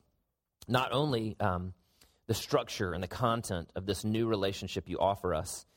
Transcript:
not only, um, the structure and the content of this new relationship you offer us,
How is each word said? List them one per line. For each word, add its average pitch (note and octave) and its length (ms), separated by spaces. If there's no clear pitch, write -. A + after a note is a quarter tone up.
not B2 260
only, B2 480
um, F2+ 340
the A2+ 60
structure A#2 600
and F#2 80
the F2+ 60
content A2 680
of F#2 80
this G2 200
new A2 220
relationship G2 640
you F2 100
offer F#2 360
us, - 320